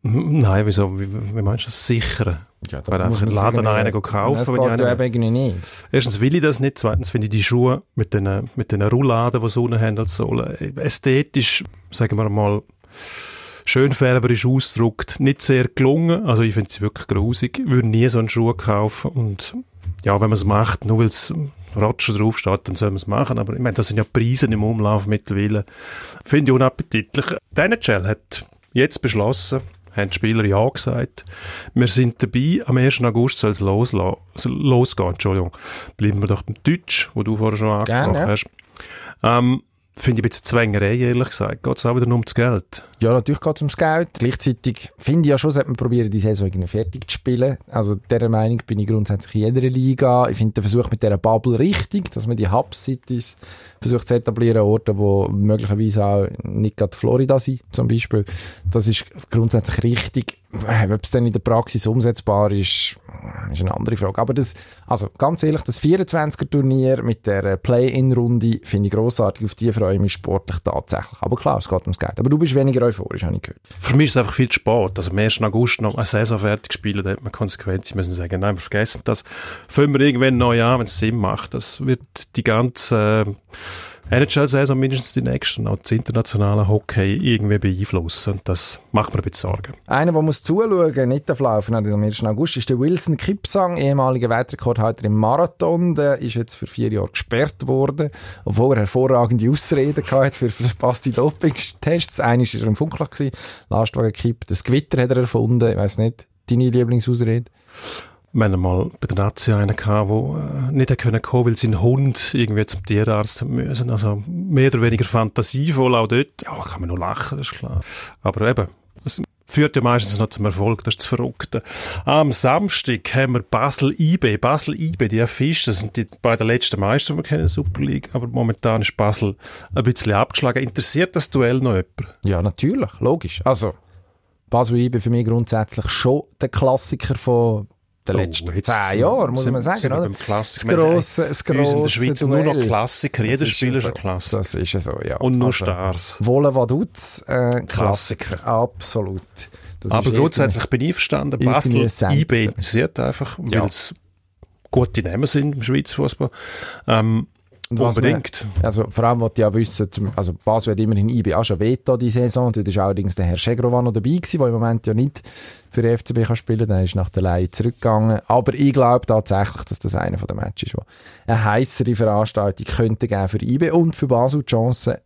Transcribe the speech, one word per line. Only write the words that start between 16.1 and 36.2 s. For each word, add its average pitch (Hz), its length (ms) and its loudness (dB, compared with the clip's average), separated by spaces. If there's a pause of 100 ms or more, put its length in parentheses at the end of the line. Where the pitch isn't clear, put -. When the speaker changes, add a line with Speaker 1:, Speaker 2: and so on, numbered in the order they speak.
Speaker 1:
Also 117 180 4
ich 110 100 2
finde 104 180 -2
sie - 100 -8
wirklich - 260 -6
grusig. 101 520 -2
Ich 247 100 -2
würde 123 180 4
nie 113 220 4
so 120 100 2
einen 110 100 0
Schuh 117 240 0
kaufen 104 580 -2
und 110 420 -4 (500)
ja, 101 120 2
wenn 104 140 2
man 107 80 2
es 95 80 -2
macht, 101 400 0
nur 110 140 2
weil 113 80 4
es - 260 -4 (420)
Roger 107 380 0
draufsteht, 104 540 0
dann 92 80 -6
soll 104 140 -2
man 98 80 -4
es 92 100 -8
machen. 117 320 0
Aber 104 140 -4
ich 123 60 -6
meine, 120 160 -2
das 113 120 0
sind 104 100 -2
ja 107 140 0
Preise 120 360 2
im 110 160 0
Umlauf 107 420 0
mittlerweile. 104 600 -2 (600)
Finde 143 260 4
ich 131 40 6
unappetitlich. 131 680 0 (260)
Die - 100 0
N 196 120 2
H 226 180 -2
L 95 160 0
hat - 380 -6 (280)
jetzt 135 280 2
beschlossen, 113 600 -2 (300)
haben 101 200 -2
die - 40 -6
Spieler 110 300 2
ja 101 240 4
gesagt, - 560 -4 (480)
wir 123 140 4
sind 120 360 2
dabei, 131 420 0
am 127 120 2
ersten 127 280 2
August 120 340 0
soll 107 120 2
es 98 80 -4
losla-, 98 580 0 (280)
losgehen, 123 680 2
Entschuldigung. 92 380 -2 (460)
Bleiben 101 240 0